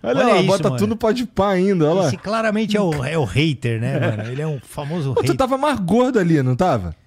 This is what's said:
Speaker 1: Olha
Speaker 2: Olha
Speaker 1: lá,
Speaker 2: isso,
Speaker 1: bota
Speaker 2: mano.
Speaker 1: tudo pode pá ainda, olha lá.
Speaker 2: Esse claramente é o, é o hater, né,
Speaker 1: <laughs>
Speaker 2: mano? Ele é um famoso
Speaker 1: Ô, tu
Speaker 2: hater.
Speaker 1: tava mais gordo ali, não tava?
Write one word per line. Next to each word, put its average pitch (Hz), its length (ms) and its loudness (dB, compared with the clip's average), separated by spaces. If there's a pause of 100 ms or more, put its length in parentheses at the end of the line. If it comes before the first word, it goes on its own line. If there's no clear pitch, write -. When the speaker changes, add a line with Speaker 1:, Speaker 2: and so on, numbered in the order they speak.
Speaker 1:
Olha 254 200 0
Speaker 2:
Olha 254 60 4
Speaker 1:
lá, 208 100 4
Speaker 2:
isso, 160 100 4
Speaker 1:
bota 190 220 2
Speaker 2:
mano. 127 100 -2
Speaker 1:
tudo 214 160 0
pode 226 300 0
pá 196 240 0
ainda, 185 420 2
olha 190 120 2
lá. 160 40 2
Speaker 2:
Esse 131 80 0
claramente 208 600 -2
é 208 40 2
o, 151 220 -2
é 151 140 -4
o 143 80 0
hater, 117 560 -2
né, 123 180 -2
Speaker 1:
<laughs> 113 160 -2
Speaker 2:
mano? 107 160 -8
Ele 135 100 -8
é 156 60 -6
um 147 140 -6
famoso 147 500 -6
Speaker 1:
Ô, 117 40 -2
tu 220 80 0
Speaker 2:
hater. - 120 2
Speaker 1:
tava 262 220 0
mais 277 200 0
gordo 226 420 2
ali, 165 220 2
não 127 140 2
tava? 117 400 0 (120)